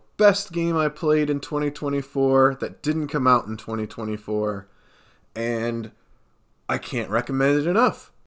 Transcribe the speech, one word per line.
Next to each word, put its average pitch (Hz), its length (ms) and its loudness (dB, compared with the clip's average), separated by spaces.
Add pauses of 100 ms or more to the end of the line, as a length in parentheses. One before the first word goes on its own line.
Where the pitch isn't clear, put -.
(180)
best 208 340 4
game 165 260 0
I 156 100 2
played 151 440 2
in 143 80 -2
twenty 147 320 -2
twenty-four 135 880 2
that - 240 -6
didn't 156 240 0
come 135 180 -2
out 127 220 4
in 107 100 -4
twenty 110 300 -6
twenty-four, 107 800 -4 (680)
and 117 560 -4 (760)
I 151 80 -2
can't - 320 -6
recommend 135 480 2
it 147 100 0
enough. 208 440 0 (160)